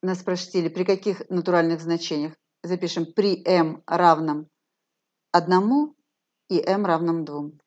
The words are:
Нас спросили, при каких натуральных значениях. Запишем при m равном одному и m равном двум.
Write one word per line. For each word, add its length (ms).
Нас 200
спросили, 480
при 160
каких 440
натуральных 520
значениях. 540
Запишем 500
при 320
m 400
равном 640
одному 640
и 120
m 260
равном 380
двум. 420